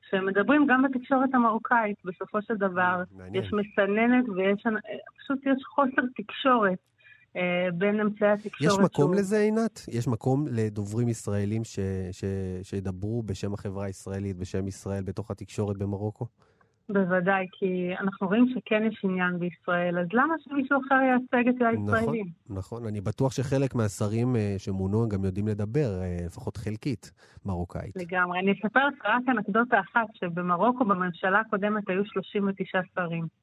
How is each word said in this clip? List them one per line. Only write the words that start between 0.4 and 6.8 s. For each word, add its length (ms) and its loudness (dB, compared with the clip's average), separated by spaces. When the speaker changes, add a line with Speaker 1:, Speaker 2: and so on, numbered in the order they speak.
Speaker 1:
גם 120 4
בתקשורת 520 2
המרוקאית, 720 2
בסופו 360 -6
של 140 -4
דבר. 560 0
Speaker 2:
מעניין. 320 -6
Speaker 1:
יש 100 -6
מסננת 760 2
ויש 360 0
אנ-, 100 0
אה, 220 -8
פשוט 260 -6
יש 180 2
חוסר 260 2
תקשורת, 640 2